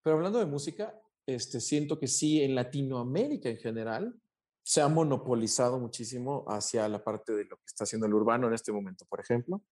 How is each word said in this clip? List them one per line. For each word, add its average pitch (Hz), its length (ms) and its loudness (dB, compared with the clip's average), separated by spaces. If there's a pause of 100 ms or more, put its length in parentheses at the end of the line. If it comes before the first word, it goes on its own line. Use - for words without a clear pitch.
Pero 156 140 4
hablando 196 240 2
de 202 60 2
música, 156 540 -6 (260)
este, 123 340 -4
siento 147 400 0
que 135 80 -2
sí, 151 340 2
en 135 140 2
Latinoamérica 135 920 -2
en 113 80 -4
general, 113 580 -4 (500)
se - 160 4
ha 143 60 6
monopolizado 127 920 2
muchísimo 123 680 -6
hacia 107 400 0
la 107 160 -2
parte 107 300 -4
de 104 100 0
lo - 140 -12
que - 80 -20
está - 180 -8
haciendo 110 240 -2
el 104 60 4
urbano 113 340 4
en 113 60 2
este 113 180 -4
momento, 98 380 -6
por - 100 -6
ejemplo. 123 420 -2 (100)